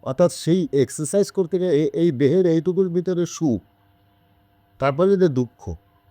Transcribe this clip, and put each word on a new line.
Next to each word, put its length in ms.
অর্থাৎ 300
সেই 420
এক্সারসাইজ 580
করতে 280
গেলে 240
এ-, 100
এই 180
দেহের 340
এইটুকুর 440
ভিতরে 360
সুখ, 360
তারপরে 320
যদি 160
দুঃখ, 480